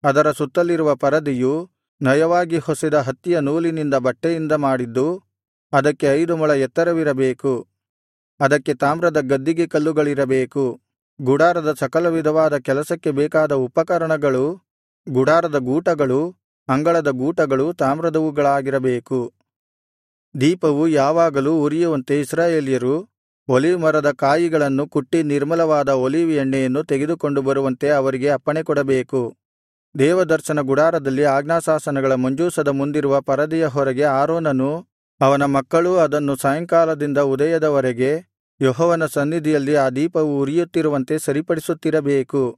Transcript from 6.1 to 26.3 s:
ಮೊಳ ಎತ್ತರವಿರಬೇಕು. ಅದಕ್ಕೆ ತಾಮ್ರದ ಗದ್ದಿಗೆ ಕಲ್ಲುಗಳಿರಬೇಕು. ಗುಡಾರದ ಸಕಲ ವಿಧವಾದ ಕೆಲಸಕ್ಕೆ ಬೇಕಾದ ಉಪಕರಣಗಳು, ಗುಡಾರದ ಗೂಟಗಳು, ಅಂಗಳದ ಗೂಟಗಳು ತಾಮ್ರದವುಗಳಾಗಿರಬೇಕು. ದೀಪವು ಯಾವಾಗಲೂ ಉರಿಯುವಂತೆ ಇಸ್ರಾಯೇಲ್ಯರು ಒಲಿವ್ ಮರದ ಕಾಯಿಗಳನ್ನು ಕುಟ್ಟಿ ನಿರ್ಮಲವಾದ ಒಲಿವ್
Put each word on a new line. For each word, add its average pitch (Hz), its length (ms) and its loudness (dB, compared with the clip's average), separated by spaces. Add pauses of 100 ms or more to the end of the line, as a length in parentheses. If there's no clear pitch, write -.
ಮೊಳ 156 200 2
ಎತ್ತರವಿರಬೇಕು. 135 960 0 (880)
ಅದಕ್ಕೆ 143 340 2
ತಾಮ್ರದ 156 480 0
ಗದ್ದಿಗೆ 143 460 0
ಕಲ್ಲುಗಳಿರಬೇಕು. 143 1000 0 (540)
ಗುಡಾರದ 151 540 2
ಸಕಲ 160 340 -2
ವಿಧವಾದ 156 500 2
ಕೆಲಸಕ್ಕೆ 151 540 -2
ಬೇಕಾದ 147 420 0
ಉಪಕರಣಗಳು, 147 920 0 (600)
ಗುಡಾರದ 151 500 2
ಗೂಟಗಳು, 139 640 0 (480)
ಅಂಗಳದ 156 420 2
ಗೂಟಗಳು 135 600 0
ತಾಮ್ರದವುಗಳಾಗಿರಬೇಕು. 139 1500 -2 (1160)
ದೀಪವು 156 520 2
ಯಾವಾಗಲೂ 151 720 2
ಉರಿಯುವಂತೆ 147 600 0
ಇಸ್ರಾಯೇಲ್ಯರು 143 760 0 (520)
ಒಲಿವ್ 151 320 2
ಮರದ 151 320 2
ಕಾಯಿಗಳನ್ನು 143 760 0
ಕುಟ್ಟಿ 160 360 -2
ನಿರ್ಮಲವಾದ 147 760 0
ಒಲಿವ್ 151 340 0